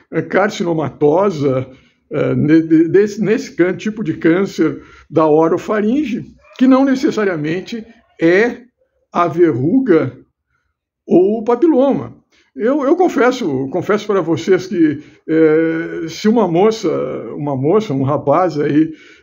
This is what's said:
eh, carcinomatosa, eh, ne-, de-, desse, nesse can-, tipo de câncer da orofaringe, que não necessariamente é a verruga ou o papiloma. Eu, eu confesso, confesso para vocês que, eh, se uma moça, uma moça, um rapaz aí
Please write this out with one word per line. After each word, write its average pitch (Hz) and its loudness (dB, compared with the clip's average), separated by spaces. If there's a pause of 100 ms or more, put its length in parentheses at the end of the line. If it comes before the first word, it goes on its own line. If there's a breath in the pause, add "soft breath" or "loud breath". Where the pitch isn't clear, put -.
(120 loud breath)
eh, 165 -2
carcinomatosa, 160 0 (420 loud breath)
eh, 131 -2
ne-, 151 4
de-, 160 4
desse, 208 2
nesse 226 -2
can-, 180 0
tipo 214 -8
de 156 -4
câncer 165 0 (260 loud breath)
da 160 2
orofaringe, 202 0 (340)
que 254 0
não 262 4
necessariamente 202 -2 (340 loud breath)
é 190 2 (500)
a 185 0
verruga 160 2 (880)
ou 196 2
o 208 -8
papiloma. 247 0 (400)
Eu, 262 -2
eu 294 2
confesso, 226 0
confesso 202 -4
para 196 0
vocês 170 0
que, 160 0 (260 loud breath)
eh, 165 0
se 208 -4
uma 220 2
moça, 190 0 (480)
uma 143 -6
moça, 165 0
um 135 -2
rapaz 151 0
aí 147 0 (320 loud breath)